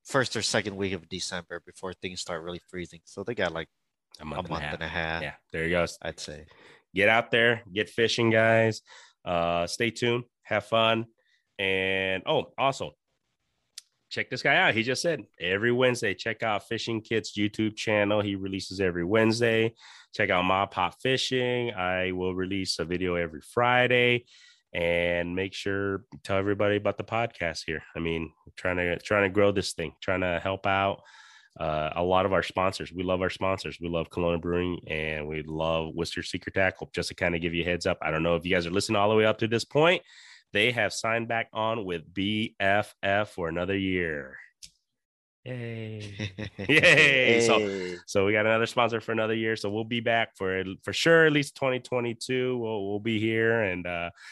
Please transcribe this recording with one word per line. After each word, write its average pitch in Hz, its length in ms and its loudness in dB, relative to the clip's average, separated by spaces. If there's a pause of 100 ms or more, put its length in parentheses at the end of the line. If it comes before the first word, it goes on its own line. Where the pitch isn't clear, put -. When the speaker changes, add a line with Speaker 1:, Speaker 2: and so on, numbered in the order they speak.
Speaker 1:
first 131 320 0
or 104 60 -2
second 98 340 0
week 95 160 -2
of 85 160 -8
December 87 560 -8
before 90 280 -12
things 92 280 -10
start 82 220 -8
really 87 180 -10 (100)
freezing. 85 340 -12
So - 200 -14
they 120 100 -8
got, 90 180 0
like, 80 160 -8 (520)
Speaker 2:
A 82 40 -16
month 76 120 -8
Speaker 1:
a - 40 -6
Speaker 2:
and 87 60 -8
a 85 40 -12
Speaker 1:
month 82 140 -4
Speaker 2:
half. 76 100 -6
Speaker 1:
and 80 80 -10
a 80 60 -6
half, 82 340 -4
Speaker 2:
Yeah, 71 120 -10 (180)
there 80 120 -4
you 82 60 -2
go. 87 160 2 (160)
Speaker 1:
I'd 80 180 -10
say. 76 260 -14 (480)
Speaker 2:
Get 98 140 4
out 117 220 4
there, 117 320 4 (100)
get 101 160 -2
fishing, 113 420 2
guys. 113 520 4 (420)
Uh, 85 420 0
stay 117 240 -2
tuned, 120 340 0 (180)
have 107 240 -2
fun. 113 400 2 (520)
And, 95 680 0
oh, 139 320 -2
also, 123 340 -2 (1200)
check - 200 -4
this 127 120 -6
guy 143 140 4
out. 170 180 4
He 113 80 2
just 123 180 0
said 156 220 -2 (180)
every 101 320 2
Wednesday, 120 420 2
check - 280 -6
out 107 260 -2
Fishing 113 320 -4
Kit's - 360 -4
YouTube 107 400 -2
channel. 104 440 2
He 101 140 -2
releases 95 460 -8
every 87 240 0
Wednesday. 113 680 2 (400)
Check 104 160 0
out 90 140 4
Ma 95 220 2
Pop 90 340 -4
Fishing. 123 720 -2
I 92 400 -2
will 92 220 -2
release 92 440 -4
a 85 60 -2
video 87 300 -2
every 80 260 -4
Friday. 123 840 2 (500)
And 87 640 0
make 98 180 -4
sure, 98 500 -4 (200)
tell 98 140 0
everybody 101 380 2
about 101 220 0
the - 60 -6
podcast 110 640 -4
here. 78 160 -4 (120)
I 85 60 -6
mean, 82 320 -4 (240)
trying 90 220 -2
to, 87 200 0
trying 104 260 0
to 92 80 0
grow 101 200 4
this 95 220 -2
thing, 80 180 -6 (100)
trying 92 200 -2
to 87 200 0
help 95 240 -4
out, 98 360 0 (580)
uh, 78 340 -2
a 85 80 -2
lot 92 220 2
of 98 80 0
our 87 100 4
sponsors. - 480 -2
We 87 120 -8
love 92 180 0
our 92 100 0
sponsors. 95 500 -4
We 85 100 -6
love 82 180 -2
Kelowna 85 320 0
Brewing, 87 480 -2
and 78 400 -4
we 78 140 -6
love 80 520 -2
Whistler 82 280 -4
Secret - 320 -8
Tackle. 95 400 0
Just 87 160 -4
to - 40 -14
kinda 87 240 0
give 82 160 -2
you 85 80 -2
a 82 40 -2
heads 87 180 -2
up, 90 160 0
I 78 100 -2
don't 80 120 0
know 85 140 2
if 82 100 -4
you 92 80 0
guys 85 120 0
are 82 40 -4
listening 101 260 0
all 104 140 4
the 110 60 2
way 110 100 6
up 107 120 2
to 117 100 0
this 113 180 -2
point. 165 360 2 (520)
They 110 180 4
have 107 220 0
signed 113 340 -2
back 113 240 -4
on 110 320 -2
with 87 280 -8
B 107 480 -2
F 98 420 2
F 101 280 0
for 85 180 -6
another 87 280 -2
year. 85 600 -2 (1080)
Yay. 110 840 -10 (260)
Speaker 1:
<laughs> - 20 -16 (100)
Speaker 2:
Yay. 139 720 6
So, 113 180 6
Speaker 1:
Hey. 95 380 -2 (100)
Speaker 2:
so 98 200 2
we 104 60 2
got 107 140 4
another 113 200 4
sponsor 117 340 0
for - 120 -10
another 110 220 0
year. 110 220 -2
So 101 140 -4
we'll 107 140 -2
be 117 160 -4
back 113 360 0
for, 95 260 -2 (220)
for 101 80 -6
sure, 160 340 6
at 151 60 4
least 147 240 0
twenty 127 240 0
twenty-two. 127 800 -2
We'll, 110 300 -4
we'll 104 120 -4
be 110 180 0
here 113 440 2
and, 90 240 -2
uh, 85 240 -6 (220)